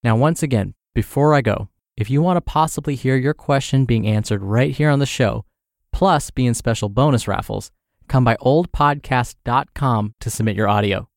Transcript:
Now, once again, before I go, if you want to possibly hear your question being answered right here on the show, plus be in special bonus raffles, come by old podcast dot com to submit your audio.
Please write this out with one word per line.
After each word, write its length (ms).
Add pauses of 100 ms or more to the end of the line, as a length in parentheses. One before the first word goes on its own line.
Now, 120
once 260
again, 340 (180)
before 400
I 80
go, 280 (280)
if 120
you 120
want 160
to 40
possibly 540
hear 200
your 180
question 520
being 220
answered 340
right 300
here 180
on 100
the 60
show, 400 (460)
plus 400
be 140
in 80
special 360
bonus 380
raffles, 440 (360)
come 160
by 160
old 320
podcast 720
dot 320
com 440
to 100
submit 260
your 120
audio. 500